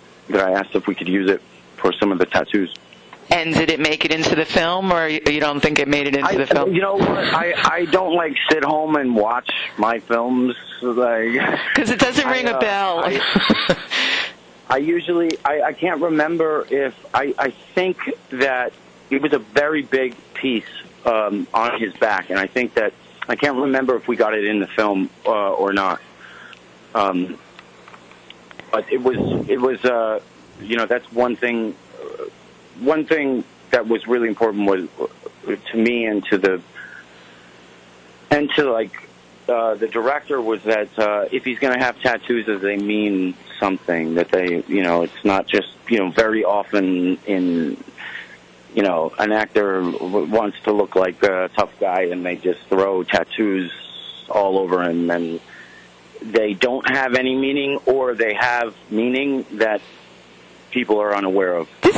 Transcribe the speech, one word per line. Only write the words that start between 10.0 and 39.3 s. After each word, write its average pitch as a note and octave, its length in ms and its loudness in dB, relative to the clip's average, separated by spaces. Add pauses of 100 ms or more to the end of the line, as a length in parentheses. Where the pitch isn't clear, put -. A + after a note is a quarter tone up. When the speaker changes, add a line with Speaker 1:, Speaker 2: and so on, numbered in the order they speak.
Speaker 1:
like, A#2 600 2 (340)
Speaker 2:
'Cause A#3 160 2
it A3+ 80 0
doesn't C4 260 2
Speaker 1:
I, C4 60 0
Speaker 2:
ring B3+ 160 0
a A#3 60 2
Speaker 1:
uh, A3+ 80 0
Speaker 2:
bell. G3 440 0
Speaker 1:
I, - 720 0 (960)
Speaker 2:
<laughs> - 0 -
Speaker 1:
I B2+ 60 2
usually, E3+ 680 0
I, D3 180 0
I D3 100 0
can't D#3+ 300 -2
remember D#3+ 680 0
if, C3+ 240 0 (180)
I, C3+ 240 0
I C3+ 140 -2
think F3+ 480 -4 (320)
that B2+ 420 -2 (380)
it C#3 100 0
was D3 120 0
a C3+ 80 2
very D3 420 0
big C3 320 -2 (200)
piece, B2 300 -2 (400)
um, G#2 480 0
on A#2 280 0
his G#2 140 -6
back, G2+ 360 0
and F#2+ 80 -2
I F#2+ 80 0
think B2 280 -4
that, G#2+ 180 2 (360)
I A#2+ 60 -2
can't C#3 220 0
remember C3 400 2
if F#2+ 100 -8
we A#2+ 80 0
got A2 200 2
it G#2 100 0
in G#2 160 0
the F#2+ 80 -2
film, G2+ 420 0 (160)
uh, - 40 2 (220)
or G2 200 0
not. G2 280 0 (920)
Um, F#2 460 -2 (1300)
but - 220 -2
it B2+ 100 0
was, B2+ 160 2 (300)
it B2 120 0
was, B2 240 0
uh, A2+ 360 0 (400)
you A2 160 -4
know, A2+ 100 0
that's A#2+ 260 -2
one A#2+ 220 0
thing, A#2 400 -2 (260)
uh, - 240 -12 (560)
one D3+ 260 2
thing C3+ 360 0 (280)
that A#2 180 2
was A2+ 180 0
really A#2+ 220 2
important G#2 400 0
was, F#2 180 2 (140)
uh, - 560 -8 (140)
to A2+ 60 -6
me A#2 280 2
and G#2 220 -2
to G#2 100 2
the, F#2 240 2 (1700)
and D3 200 2
to, C#3+ 200 2
like, A2+ 380 -4 (400)